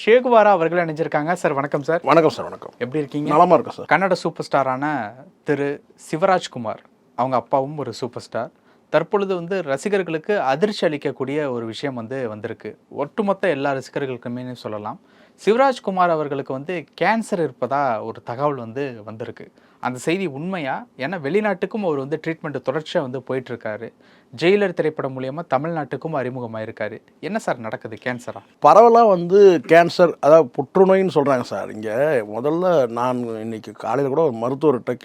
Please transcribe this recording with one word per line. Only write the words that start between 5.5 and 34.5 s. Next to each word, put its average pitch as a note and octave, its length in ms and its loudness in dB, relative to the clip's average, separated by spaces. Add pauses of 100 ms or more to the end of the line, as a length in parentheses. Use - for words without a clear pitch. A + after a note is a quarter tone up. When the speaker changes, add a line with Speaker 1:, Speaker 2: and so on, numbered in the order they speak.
Speaker 1:
சிவராஜ்குமார், D#3+ 720 -2 (320)
அவங்க B2+ 280 0
அப்பாவும் D3 420 -2
ஒரு A#2 160 -8
சூப்பர் A#2+ 280 -8
ஸ்டார். A#2 220 -8 (380)
தற்பொழுது F#3+ 520 0
வந்து F3 220 -4
ரசிகர்களுக்கு F#3 760 -2 (120)
அதிர்ச்சி G3+ 340 0
அளிக்கக்கூடிய C#3+ 640 -2
ஒரு A#2 160 -4
விஷயம் C3 280 -6
வந்து A#2+ 340 -6
வந்திருக்கு. G#2+ 480 -10 (260)
ஒட்டுமொத்த G3 540 -2
எல்லா C#3 220 -2
ரசிகர்களுக்குமே B2+ 720 -8 (120)
சொல்லலாம். G#2+ 360 -10 (440)
சிவராஜ்குமார் G3 720 0
அவர்களுக்கு C#3+ 400 -6
வந்து D#3 260 -8 (160)
கேன்சர் G3+ 460 0
இருப்பதா B2+ 560 -2
ஒரு A2 200 -12
தகவல் C3 440 -4
வந்து A#2+ 380 -8
வந்திருக்கு. A2 440 -14 (320)
அந்த B2 180 -6
செய்தி F#3 280 -2 (120)
உண்மையா? F3 480 -6 (100)
ஏன்னா D3 200 -6 (100)
வெளிநாட்டுக்கும் G3+ 600 -2
அவர் D3 100 0
வந்து D3 280 -6
ட்ரீட்மெண்ட் D#3+ 300 -8 (120)
தொடர்ச்சியா D#3 320 -4
வந்து C#3 280 -8
போயிட்டு C3 240 -6
இருக்காரு. A2+ 360 -10 (520)
ஜெயிலர் F#3+ 380 2
திரைப்படம் D3+ 380 -4
மூலியமா C3 260 -8 (120)
தமிழ்நாட்டுக்கும் D3+ 680 -4
அறிமுகமாயிருக்காரு. A2+ 760 -8 (240)
என்ன F#3+ 180 -6
சார் D3 280 -4
நடக்குது? A2+ 380 -10
கேன்சரா? A#2 360 -8 (260)
Speaker 2:
பரவலா A3+ 420 8
வந்து F3+ 600 6
கேன்சர், E3+ 520 6
அதாவது D3+ 360 8
புற்றுநோயின்னு F#3+ 640 4
சொல்றாங்க C3 340 2
சார். G2 240 -6
இங்க G#2+ 140 -6 (440)
முதல்ல D3+ 540 2 (100)
நான் A#2+ 480 -2
இன்னைக்கு A2 260 -10 (120)
காலையில B2+ 300 0
கூட E3 140 2
ஒரு A#2 140 -2
மருத்துவர்கிட்ட C3 520 0 (100)